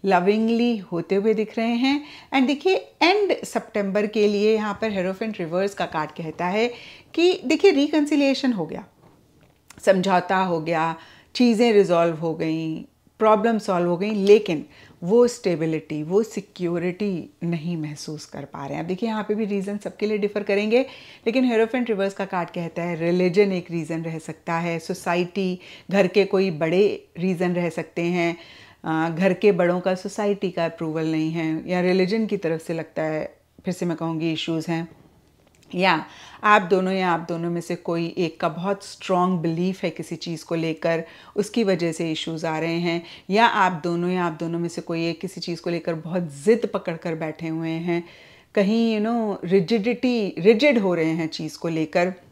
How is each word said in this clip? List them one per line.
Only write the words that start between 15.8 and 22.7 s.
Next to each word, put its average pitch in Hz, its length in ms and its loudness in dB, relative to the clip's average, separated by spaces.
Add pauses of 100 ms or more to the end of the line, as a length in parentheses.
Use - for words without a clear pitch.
वो 185 200 2
सिक्योरिटी 180 1040 -4 (140)
नहीं 170 340 -4
महसूस 151 480 -10
कर 143 200 -14
पा 143 200 -14
रहे 143 100 -8
हैं। 160 80 -6
अब 165 40 -8
देखिए, 185 220 -4
यहाँ 214 140 -4
पे 214 120 -4
भी 220 100 -2
रीज़न 202 320 -4
सबके 202 280 -8
लिए 214 120 -2
डिफर 208 260 -2
करेंगे, 214 380 2 (440)
लेकिन 247 260 2
Hierophant 226 380 2
रिवर्स 196 240 0
का 196 120 -4
कार्ड 180 240 -4
कहता 170 340 -6